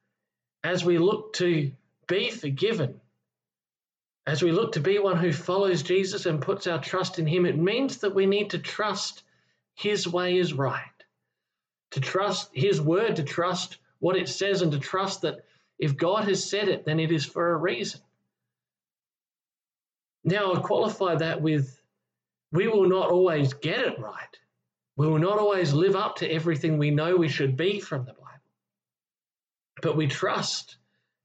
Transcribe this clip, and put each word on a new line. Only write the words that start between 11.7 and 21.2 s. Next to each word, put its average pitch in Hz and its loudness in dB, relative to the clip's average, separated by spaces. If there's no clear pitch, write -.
to 135 -4
trust 190 -2
his 165 2
word, 180 2
to 165 -2
trust 175 -4
what 135 2
it - -2
says, 190 0
and 160 2
to 143 -2
trust 190 -4
that 151 -4
if 143 0
God 196 2
has 190 0
said 202 0
it, 165 -2
then 156 0
it 160 0
is 156 0
for 170 -2
a 165 0
reason. 185 -4
Now, 185 2
I 147 0
qualify 202 0
that 160 -2